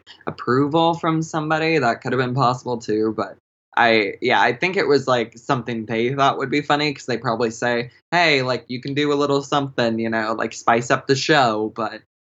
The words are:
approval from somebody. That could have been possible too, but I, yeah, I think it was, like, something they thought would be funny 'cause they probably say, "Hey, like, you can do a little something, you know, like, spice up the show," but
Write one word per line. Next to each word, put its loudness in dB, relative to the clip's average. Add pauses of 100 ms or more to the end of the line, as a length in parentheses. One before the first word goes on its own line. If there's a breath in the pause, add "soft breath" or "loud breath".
(260 loud breath)
approval 0
from 0
somebody. -2
That 0
could -6
have 0
been -2
possible 0
too, -2
but -6 (380)
I, 2
yeah, 2
I 2
think -4
it 0
was, 4
like, 0
something -4
they -2
thought 2
would -4
be 0
funny 0
'cause -14
they -4
probably -2
say, -2 (180 soft breath)
"Hey, 2
like, -2
you -8
can -6
do 0
a 2
little 2
something, 0
you -2
know, -2
like, -4
spice 0
up 0
the 2
show," 2
but -8 (380)